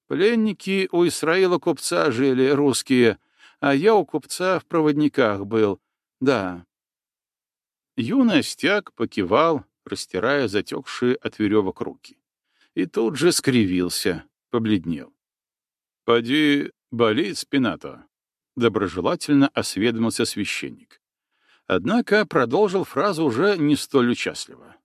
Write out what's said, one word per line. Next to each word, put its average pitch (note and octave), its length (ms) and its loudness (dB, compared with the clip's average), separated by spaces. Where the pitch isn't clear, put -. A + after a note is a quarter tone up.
Пленники G3 840 0
у F3 160 2
Исраила F3+ 520 0
купца D#3+ 520 -2
жили, C3 380 2
русские, C3 680 2
а C#3 140 2
я F#3 220 4
у F#3 100 2
купца F3 540 -4
в - 60 -12
проводниках C#3+ 800 0
был, G#2 360 0
да". F#2+ 460 -2
Юный G3 420 2
остяк F#3 540 -2
покивал, A#2+ 720 0
растирая A#2 640 -2
затёкшие - 680 -2
от - 240 -8
верёвок G2+ 420 0
руки. - 360 -14
И F2 120 -2
тут A2+ 300 -4
же D#3 160 2
скривился, F#2 920 0
побледнел. F2+ 640 -2
"Поди, C#3+ 680 0
болит A#2+ 460 0
спина-то?" — F2+ 680 -4
доброжелательно A2+ 920 0
осведомился A2+ 800 -2
священник. - 760 -10
Однако G3 580 0
продолжил E3 580 0
фразу E3 400 -2
уже D#3+ 340 0
не D3 200 2
столь B2 340 2
участливо. - 720 -8